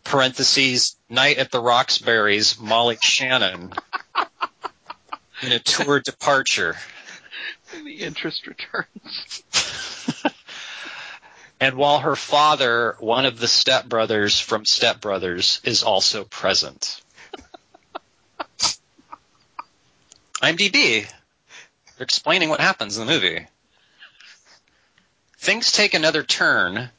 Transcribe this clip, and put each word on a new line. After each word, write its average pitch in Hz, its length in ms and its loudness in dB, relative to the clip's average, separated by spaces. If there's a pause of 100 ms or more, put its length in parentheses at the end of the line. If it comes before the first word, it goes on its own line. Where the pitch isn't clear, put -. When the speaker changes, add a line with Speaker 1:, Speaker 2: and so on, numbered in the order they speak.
Speaker 1:
parentheses, 131 920 2 (140)
Night 131 280 2
at 131 140 -2
the 123 100 0
Roxbury's 113 960 2
Molly 113 420 2
Shannon, 95 680 0 (1700)
in 127 100 -4
a 120 80 2
tour 143 400 0
departure. 127 760 0 (1080)
Speaker 2:
The 269 180 -14
interest 165 460 -8
returns. - 1000 -12
Speaker 1:
<laughs> - 40 -16 (2000)
And 131 200 0
while 143 220 4
her 143 180 0
father, 135 840 2
one 120 260 2
of 120 140 -2
the 120 60 -2
stepbrothers 110 960 2
from 107 240 -4
Step - 340 2
Brothers, 92 640 -2
is 117 200 2
also 101 420 0
present. - 760 -2 (1600)
<laughs> - 160 -2 (1700)
I 135 80 2
M 170 80 -2
D 196 100 2
B. 123 320 2
They're - 1040 -16
explaining 160 460 0
what 151 100 0
happens 113 380 -2
in 113 100 -6
the 156 60 0
movie. 90 340 0 (1900)
Things 214 340 0
take 208 220 2
another 156 300 2
turn 120 760 0